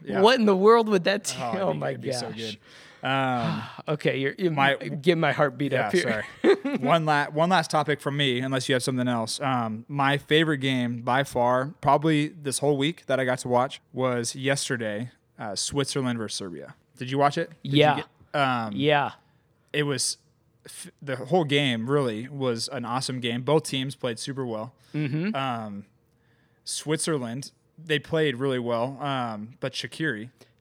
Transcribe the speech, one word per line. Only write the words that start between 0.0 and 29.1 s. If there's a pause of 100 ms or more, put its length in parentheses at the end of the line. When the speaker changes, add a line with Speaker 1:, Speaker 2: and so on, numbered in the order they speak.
Speaker 1:
Yeah.
Speaker 2:
What
in
the
world
would
that
team?
Speaker 1:
Oh,
I
Speaker 2:
Oh
Speaker 1:
think
Speaker 2:
my
Speaker 1:
it'd
be
so
Speaker 2:
gosh. (460)
Speaker 1:
good.
Um, (260)
Speaker 2:
<sighs>
Okay,
you're,
you're
Speaker 1:
my,
Speaker 2:
getting
my
heartbeat
Speaker 1:
yeah,
Speaker 2:
up
here. (180)
Speaker 1:
sorry. (220)
Speaker 2:
<laughs>
Speaker 1:
One
la-,
one
last
topic
from
me,
unless
you
have
something
else.
Um,
my
favorite
game
by
far,
probably
this
whole
week
that
I
got
to
watch, (140)
was
yesterday, (260)
uh,
Switzerland
versus
Serbia. (240)
Did
you
watch
it? (140)
Did
you
Speaker 2:
Yeah. (380)
Speaker 1:
get,
um,
Speaker 2:
Yeah. (640)
Speaker 1:
it
was (480)
f-, (120)
the
whole
game
really
was
an
awesome
game.
Both
teams
played
super
well. (200)
Speaker 2:
Mm-hmm.
Speaker 1:
Um, (800)
Switzerland, (320)
they
played
really
well,
um,